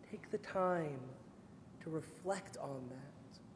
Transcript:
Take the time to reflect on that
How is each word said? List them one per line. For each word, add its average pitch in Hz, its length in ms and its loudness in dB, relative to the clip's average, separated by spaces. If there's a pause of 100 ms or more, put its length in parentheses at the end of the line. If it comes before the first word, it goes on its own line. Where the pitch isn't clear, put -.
Take - 220 -4
the 214 60 4
time 180 600 6 (840)
to 165 60 -4
reflect 175 680 0
on 135 320 -2
that 135 500 -10 (160)